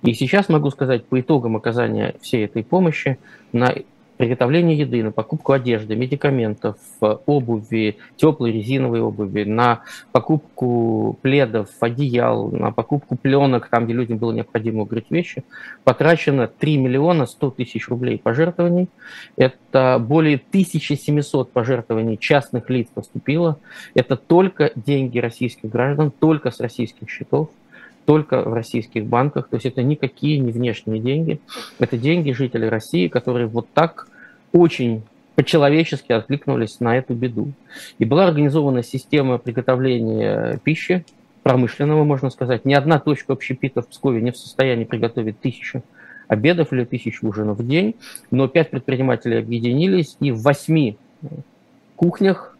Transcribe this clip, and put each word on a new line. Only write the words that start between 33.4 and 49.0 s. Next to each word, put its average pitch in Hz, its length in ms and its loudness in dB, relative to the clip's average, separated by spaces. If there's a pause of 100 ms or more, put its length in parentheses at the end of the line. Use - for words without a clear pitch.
вот 110 260 -6
так 165 320 0 (460)
очень 123 500 2 (320)
по-человечески 147 800 2
откликнулись 123 680 -2
на 120 200 0
эту 131 160 -4
беду. 120 380 -4 (460)
И 113 60 2
была 147 220 4
организована 147 560 2
система 131 560 -2
приготовления 117 1200 -2
пищи, 165 440 -2 (360)
промышленного, 143 600 2
можно 139 240 0
сказать. 123 380 -2
Ни 135 80 4
одна 143 240 4
точка 143 340 -2
общепита 131 480 -4
в 120 80 -10
Пскове 123 320 -2
не 120 100 -2
в 120 60 -10
состоянии 123 480 -2
приготовить 113 560 -4
тысячу - 420 -8 (460)
обедов 151 460 2
или 123 100 0
тысячу 113 420 -6
ужинов 107 320 -4
в 117 80 -4
день, 180 280 0 (360)
но 131 160 2
пять 160 220 2
предпринимателей 127 720 -2